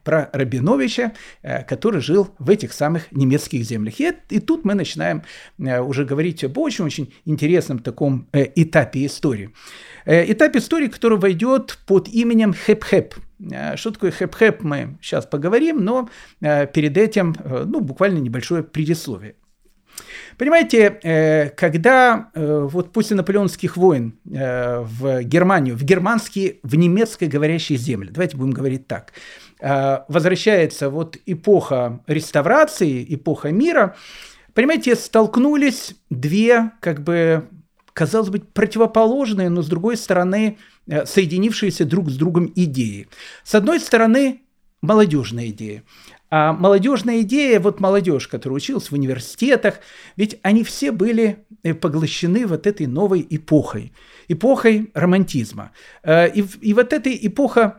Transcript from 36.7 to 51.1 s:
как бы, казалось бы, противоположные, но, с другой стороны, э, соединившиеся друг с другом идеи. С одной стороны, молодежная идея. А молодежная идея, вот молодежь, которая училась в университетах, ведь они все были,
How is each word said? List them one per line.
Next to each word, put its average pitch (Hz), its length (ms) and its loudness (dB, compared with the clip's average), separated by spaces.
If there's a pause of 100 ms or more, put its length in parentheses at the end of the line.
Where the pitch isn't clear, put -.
как 147 240 -6
бы, 170 440 0 (440)
казалось 190 380 0
бы, 202 100 -4
противоположные, 220 1120 2
но, 175 120 0
с 147 60 -4
другой 180 280 -2
стороны, 202 600 -2 (300)
э, 147 180 -2
соединившиеся 190 800 0
друг 160 260 -2
с 131 60 -6
другом 165 400 0
идеи. 127 500 -2 (380)
С - 100 -2
одной 220 240 2
стороны, 254 600 2 (420)
молодежная 147 640 2
идея. 107 380 -12 (520)
А 156 160 2
молодежная 202 680 2
идея, 240 400 2
вот 196 180 0
молодежь, 190 480 0
которая 131 300 -6
училась 214 340 -6
в 143 40 -6
университетах, 165 800 0 (420)
ведь 214 260 -2
они 214 220 4
все - 260 -4
были, 220 540 0 (180)